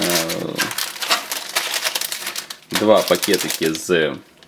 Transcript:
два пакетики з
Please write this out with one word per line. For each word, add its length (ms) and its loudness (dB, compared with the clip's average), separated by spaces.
два 300 6
пакетики 720 2
з 420 2